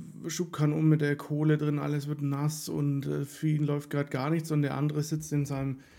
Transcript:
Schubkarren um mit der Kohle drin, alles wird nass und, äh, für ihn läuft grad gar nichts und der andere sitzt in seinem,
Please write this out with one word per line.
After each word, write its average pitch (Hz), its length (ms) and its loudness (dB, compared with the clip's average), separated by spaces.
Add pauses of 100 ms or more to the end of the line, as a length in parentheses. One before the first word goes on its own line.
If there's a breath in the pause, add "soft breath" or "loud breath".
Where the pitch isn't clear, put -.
(280)
Schubkarren 156 460 0
um 160 160 6
mit 151 120 8
der 143 140 2
Kohle 151 420 2
drin, 147 220 0
alles 143 280 -2
wird 147 140 -6
nass 143 480 -2
und, 143 380 0
äh, 147 180 -2
für - 220 -4
ihn 151 160 2
läuft 143 260 -2
grad 143 220 -2
gar 135 180 0
nichts 160 220 0
und 151 100 2
der 139 140 0
andere 147 260 0
sitzt 156 320 -4
in 143 120 2
seinem, 135 340 -4 (200 loud breath)